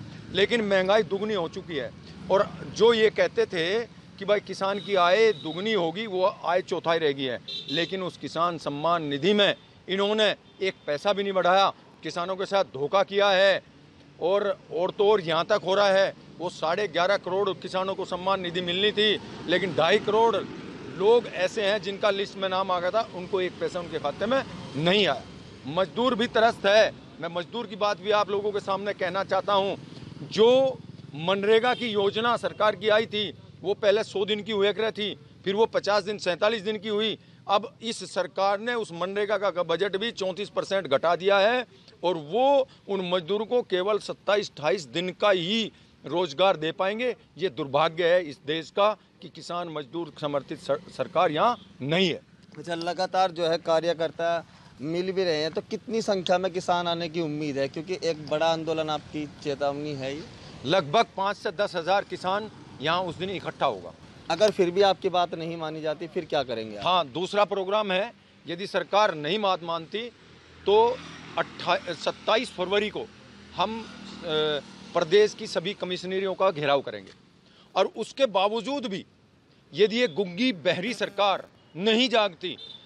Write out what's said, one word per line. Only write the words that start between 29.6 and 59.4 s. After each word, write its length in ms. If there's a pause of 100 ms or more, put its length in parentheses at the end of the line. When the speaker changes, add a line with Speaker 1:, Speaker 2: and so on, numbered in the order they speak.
Speaker 1:
जो 560 (360)
मनरेगा 600
की 120
योजना 500
सरकार 400
की 120
आई 180
थी, 320 (220)
वो 140
पहले 300
सौ 200
दिन 180
की 100
हुआ 200
करती 300
थी, 160 (260)
फिर 100
वो 120
पचास 380
दिन, 140
सैंतालीस 440
दिन 160
की 100
हुई। 300 (300)
अब 340
इस 320
सरकार 460
ने 140
उस 180
मनरेगा 460
का 240
बजट 340
भी 140
चौंतीस 380
परसेंट 380
घटा 300
दिया 220
है 280 (380)
और 120
वो 520 (200)
उन 220
मजदूरों 360
को 160
केवल 360
सत्ताईस, 520
अट्ठाईस 320
दिन 280
का 200
ही 420 (340)
रोजगार 500
दे 160
पाएंगे। 440 (220)
ये 100
दुर्भाग्य 640
है 100
इस 220
देश 240
का 260 (260)
कि 60
किसान 400
मजदूर 520
समर्थित 380
सर-, 320
सरकार 400
यहाँ 280 (240)
नहीं 260
है। 120 (380)
Speaker 2:
अच्छा, 160
लगातार 560
जो 160
है 120
कार्यकर्ता 880 (340)
मिल 320
भी 120
रहे 180
हैं, 100
तो 80
कितनी 420
संख्या 360
में 140
किसान 360
आने 200
की 120
उम्मीद 380
है, 100
क्योंकि 360
एक 240
बड़ा 180
आंदोलन 440
आपकी 360
चेतावनी 640